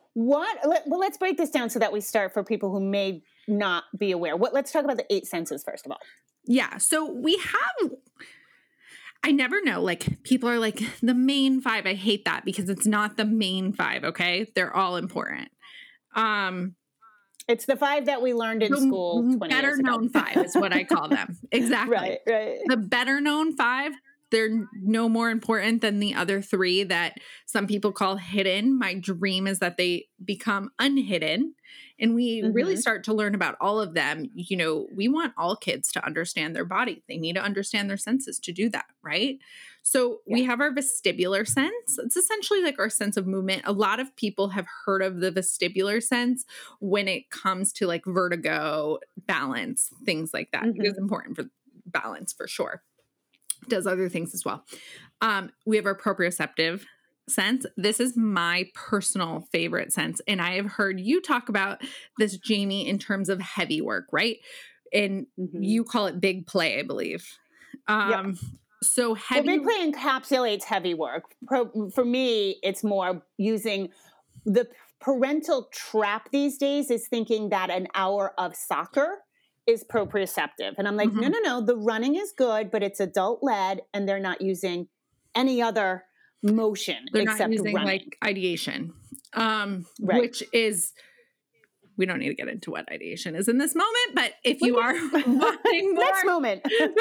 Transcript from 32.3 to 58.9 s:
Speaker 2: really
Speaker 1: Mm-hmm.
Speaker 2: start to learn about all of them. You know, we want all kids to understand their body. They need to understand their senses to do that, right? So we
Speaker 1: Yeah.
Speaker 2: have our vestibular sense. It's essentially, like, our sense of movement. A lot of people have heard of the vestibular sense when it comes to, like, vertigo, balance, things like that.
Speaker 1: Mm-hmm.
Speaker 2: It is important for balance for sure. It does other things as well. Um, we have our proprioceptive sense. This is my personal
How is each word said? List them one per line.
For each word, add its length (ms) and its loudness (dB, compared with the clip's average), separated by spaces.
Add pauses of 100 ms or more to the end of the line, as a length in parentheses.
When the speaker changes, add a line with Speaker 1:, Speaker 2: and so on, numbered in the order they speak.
Speaker 2:
really 320 2
Speaker 1:
Mm-hmm. 80 0
Speaker 2:
start 240 -2
to 80 0
learn 220 2
about 260 0
all 180 2
of 140 -2
them. 400 0
You 240 -4
know, 360 0
we 140 0
want 300 2
all 180 -2
kids 380 -4
to 120 -4
understand 480 -4
their 120 -4
body. 420 -4
They 100 -10
need 180 -4
to 60 -2
understand 480 -2
their 60 -4
senses 440 -4
to 120 -8
do 200 0
that, 140 -6 (160)
right? 360 -2 (460)
So 440 0
we 140 4
Speaker 1:
Yeah. 60 2
Speaker 2:
have 120 0
our 120 2
vestibular 760 0
sense. 520 -2
It's 180 -4
essentially, 440 0
like, 180 0
our 100 0
sense 260 -2
of 120 0
movement. 380 0
A 60 0
lot 300 2
of 160 -10
people 320 -2
have 160 -4 (200)
heard 180 2
of 180 -2
the 100 2
vestibular 720 0
sense 400 0 (380)
when 260 2
it 220 -4
comes 440 -2
to, 140 0
like, 180 -2
vertigo, 960 0 (160)
balance, 720 -2 (140)
things 300 -2
like 180 -6
that. 120 -4
Speaker 1:
Mm-hmm. 180 -2
Speaker 2:
It 60 2
is 100 -2
important 400 -4
for 80 -8 (400)
balance 480 -6
for 140 -8
sure. 360 -6 (800)
It 60 -14
does 180 0
other 220 0
things 240 -6
as 100 -8
well. 220 -6 (560)
Um, 300 0 (140)
we 120 4
have 80 0
our 120 0
proprioceptive 840 0 (440)
sense. 380 0 (120)
This 220 2
is 160 0
my 600 2
personal 760 -2